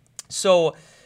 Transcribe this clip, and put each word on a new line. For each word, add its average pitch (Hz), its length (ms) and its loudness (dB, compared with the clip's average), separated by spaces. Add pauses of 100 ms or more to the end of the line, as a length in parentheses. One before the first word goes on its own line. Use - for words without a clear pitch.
(300)
So 175 460 0 (300)